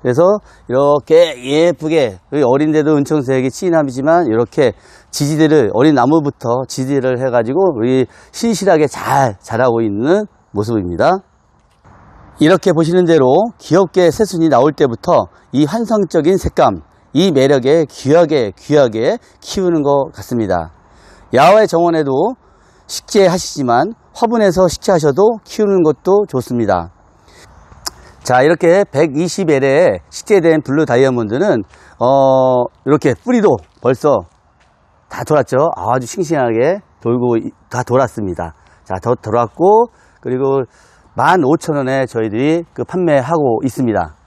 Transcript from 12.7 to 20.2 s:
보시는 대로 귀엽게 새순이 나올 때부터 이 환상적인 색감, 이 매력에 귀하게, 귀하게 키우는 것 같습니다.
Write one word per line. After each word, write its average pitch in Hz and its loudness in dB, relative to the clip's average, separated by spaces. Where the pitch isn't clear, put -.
보시는 165 2
대로 160 2
귀엽게 175 2
새순이 165 -2
나올 139 2
때부터 131 0
이 143 0
환상적인 190 -2
색감, 120 0
이 175 2
매력에 135 2
귀하게, 143 0
귀하게 139 0
키우는 175 -2
것 143 0
같습니다. 92 -6